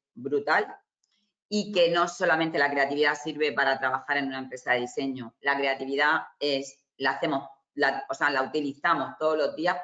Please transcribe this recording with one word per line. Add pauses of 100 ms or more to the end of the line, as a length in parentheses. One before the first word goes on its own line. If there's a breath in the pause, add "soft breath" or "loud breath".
(140)
brutal (800)
y
que
no
solamente
la
creatividad
sirve
para
trabajar
en
una
empresa
de
diseño,
la
creatividad (160)
es, (140)
la
hacemos, (260)
la,
o
sea,
la
utilizamos
todos
los
días